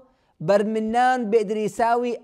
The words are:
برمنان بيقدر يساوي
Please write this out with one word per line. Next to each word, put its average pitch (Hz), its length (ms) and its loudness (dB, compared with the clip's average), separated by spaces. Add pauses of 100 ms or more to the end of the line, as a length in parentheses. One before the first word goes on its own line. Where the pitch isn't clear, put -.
(400)
برمنان 220 880 0
بيقدر 214 260 2
يساوي 233 680 -2